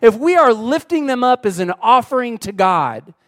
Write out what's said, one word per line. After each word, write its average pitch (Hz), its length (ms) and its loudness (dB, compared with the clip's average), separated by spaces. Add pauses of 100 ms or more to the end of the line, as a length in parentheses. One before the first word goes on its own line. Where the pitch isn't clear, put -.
if 226 140 6
we 330 220 0
are 277 160 6
lifting 285 540 -4
them 254 180 -2
up 247 200 0
as 185 140 -4
an 180 120 -4 (100)
offering 240 560 0
to 202 160 -12
God, 165 600 -2 (140)